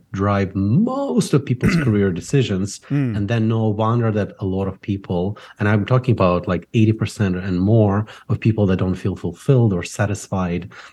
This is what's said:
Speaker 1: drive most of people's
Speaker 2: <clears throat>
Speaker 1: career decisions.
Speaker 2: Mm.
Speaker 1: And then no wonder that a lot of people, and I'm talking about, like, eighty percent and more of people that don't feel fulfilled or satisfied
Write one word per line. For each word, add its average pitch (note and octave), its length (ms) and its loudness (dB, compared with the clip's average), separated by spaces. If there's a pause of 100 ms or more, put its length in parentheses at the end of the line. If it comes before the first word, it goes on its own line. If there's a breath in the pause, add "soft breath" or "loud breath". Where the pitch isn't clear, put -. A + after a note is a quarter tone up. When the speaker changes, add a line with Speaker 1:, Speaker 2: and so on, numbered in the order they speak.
(120)
Speaker 1:
drive G2 440 0
most A#3+ 760 0
of D3 100 2
people's B2+ 320 0
Speaker 2:
<clears throat> D#3 80 2
Speaker 1:
career G#2 280 2
decisions. G2+ 680 -2 (100)
Speaker 2:
Mm. C3 280 -2
Speaker 1:
And G2+ 120 -2
then A2+ 180 0
no A2+ 200 0
wonder A2 440 0
that G2+ 280 -2
a G2+ 60 -6
lot F#2+ 220 -2
of F#2 120 -8
people, G2 600 -4 (200 loud breath)
and G#2 80 0
I'm G#2 200 2
talking B2+ 260 2
about, F2+ 340 2
like, F2 280 -4
eighty A2 180 4
percent F#2 420 -2
and F2+ 240 -2
more G#2 460 4 (240 loud breath)
of A2+ 100 0
people G#2+ 280 2
that F#2 100 2
don't F#2 180 0
feel F#2 200 -4
fulfilled A2 580 2
or E2+ 80 -2
satisfied F#2 920 -4 (220 loud breath)